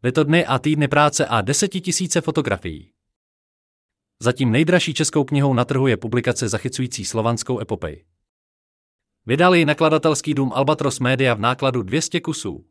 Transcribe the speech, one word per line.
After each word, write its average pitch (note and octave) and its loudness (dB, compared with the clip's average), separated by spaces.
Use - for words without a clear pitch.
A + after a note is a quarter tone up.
Byly B2+ -2
to D#3 2
dny D#3+ 2
a C3 0
týdny D3+ 0
práce D3 4
a A2+ 0
desetitisíce F3 -2
fotografií. G2 -4
Zatím B2 0
nejdražší D#3+ 2
českou D3+ 0
knihou C#3 2
na B2 2
trhu C3+ 0
je A2+ 2
publikace A#2+ -2
zachycující A#2+ -4
slovanskou A2+ -2
epopej. F2 -8
Vydal E3+ 4
ji E3 4
nakladatelský D3+ 2
dům C3+ 0
Albatros C#3 0
Media B2+ 2
v G#2+ -4
nákladu B2+ 0
dvě A2+ -2
stě - -4
kusů. D3 -8